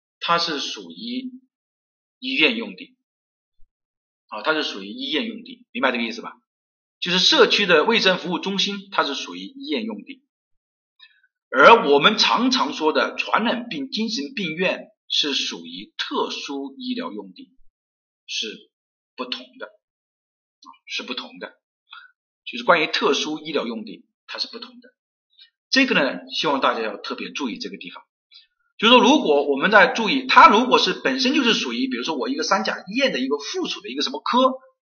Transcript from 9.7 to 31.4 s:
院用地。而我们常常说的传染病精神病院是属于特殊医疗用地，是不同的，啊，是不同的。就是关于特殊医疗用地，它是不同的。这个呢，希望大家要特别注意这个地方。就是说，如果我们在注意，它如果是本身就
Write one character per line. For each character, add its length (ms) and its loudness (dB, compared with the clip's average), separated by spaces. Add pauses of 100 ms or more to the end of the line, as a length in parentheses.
院 140 -4
用 200 -8
地。 180 -20 (1300)
而 400 8
我 120 6
们 180 4
常 320 2
常 240 -2
说 180 0
的 220 0
传 300 0
染 240 -4
病 200 -8
精 220 -6
神 240 -8
病 220 -6
院 320 -4 (200)
是 240 -2
属 320 -6
于 320 -16
特 320 -4
殊 480 -10
医 160 -8
疗 200 -8
用 200 -14
地， 220 -20 (720)
是 420 -10 (460)
不 100 -10
同 160 -10 (180)
的， 80 -12
啊， 1040 -20 (180)
是 180 -10
不 100 -12
同 240 -14
的。 160 -16 (880)
就 140 -12
是 60 -10
关 180 4
于 60 -2
特 260 0
殊 240 -4
医 140 -12
疗 120 -2
用 200 -8
地， 200 -16 (220)
它 140 -12
是 80 -6
不 100 -18
同 220 -20
的。 80 -20 (840)
这 160 4
个 80 0
呢， 260 0 (100)
希 160 -4
望 140 0
大 140 2
家 60 -6
要 160 -6
特 180 -10
别 160 -10
注 200 -8
意 80 -8
这 120 -10
个 60 -12
地 140 -16
方。 120 -18 (760)
就 100 2
是 60 8
说， 80 8
如 200 4
果 260 2
我 80 0
们 140 0
在 160 8
注 240 -2
意， 160 -2
它 220 10
如 180 6
果 120 6
是 140 2
本 280 -2
身 140 0
就 80 2